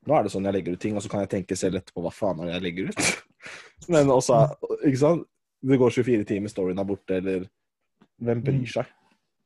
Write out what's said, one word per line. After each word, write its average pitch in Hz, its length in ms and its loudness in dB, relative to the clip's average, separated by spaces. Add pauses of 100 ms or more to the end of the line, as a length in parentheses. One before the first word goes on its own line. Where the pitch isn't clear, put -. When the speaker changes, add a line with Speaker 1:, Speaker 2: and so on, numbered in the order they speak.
Speaker 1:
nå 139 120 2
er 117 60 2
det 101 80 -4
sånn 98 120 -4
jeg 98 100 0
legger 90 200 -2
ut 90 60 -10
ting, 107 160 -2
og 101 60 -6
så 107 60 -10
kan 104 120 -4
jeg 95 100 -4
tenke 95 260 -4
selv 92 240 -2
etterpå, - 220 -12
«Hva 82 100 -4
faen 90 280 -2
er 87 100 -6
det 85 80 -4
jeg 92 80 -6
legger 92 240 -6
ut?» - 80 -10 (480)
<laughs> - 420 -20
Men 151 200 6
også, 127 340 6 (420)
ikke 131 140 2
sant? 147 280 2 (360)
Det 135 160 4
går 123 120 6
tjuefire 113 360 2
timer, 104 220 -2
storyen 92 300 -4
er 98 60 -2
borte, 95 320 -4
eller 92 320 -4 (760)
hvem 117 220 -2
bryr 135 160 0
Speaker 2:
Mm. 120 80 -4
Speaker 1:
seg? - 180 -4 (600)